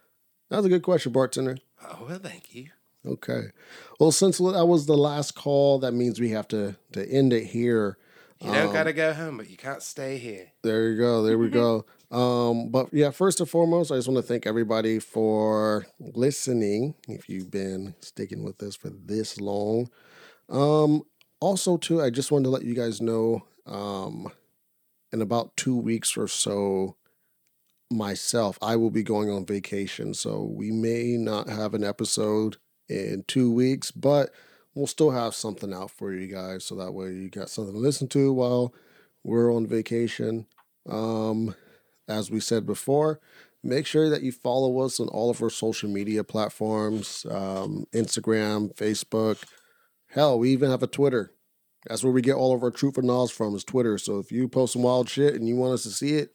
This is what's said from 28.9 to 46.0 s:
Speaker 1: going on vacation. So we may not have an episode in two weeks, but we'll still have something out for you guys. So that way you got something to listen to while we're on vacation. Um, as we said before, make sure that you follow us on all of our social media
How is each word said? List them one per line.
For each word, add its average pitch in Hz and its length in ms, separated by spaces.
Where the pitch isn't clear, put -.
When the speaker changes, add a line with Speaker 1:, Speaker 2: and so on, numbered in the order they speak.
Speaker 1:
going 104 260
on 98 160
vacation. 101 680
So 104 300
we 104 280
may 117 460
not 110 320
have 107 240
an 104 100
episode 107 760
in 101 400
two 123 240
weeks, 127 400
but 139 400
we'll 139 120
still 151 240
have 117 240
something 101 380
out 95 180
for 98 220
you 92 140
guys. 95 380
So 98 100
that 95 160
way 95 220
you 92 160
got - 200
something 98 240
to 104 60
listen 139 300
to 135 240
while 123 400
we're 117 300
on 113 140
vacation. 113 800
Um, 110 680
as 107 240
we 110 80
said 107 260
before, 147 540
make 139 220
sure 156 240
that 147 140
you 131 80
follow 127 480
us 131 200
on 120 100
all 113 200
of 120 120
our 113 80
social 110 400
media 101 340